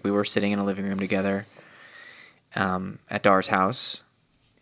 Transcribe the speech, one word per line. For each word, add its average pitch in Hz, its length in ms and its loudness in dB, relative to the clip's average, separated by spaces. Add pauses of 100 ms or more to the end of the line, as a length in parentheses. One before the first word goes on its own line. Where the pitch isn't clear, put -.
we 101 80 0
were 101 120 2
sitting 101 280 0
in 101 80 -2
a 98 40 0
living 98 200 -4
room 98 160 -4
together, 98 460 -2 (1080)
um, 95 460 -4 (100)
at 104 140 -6
Dar's 95 240 6
house 98 540 0 (600)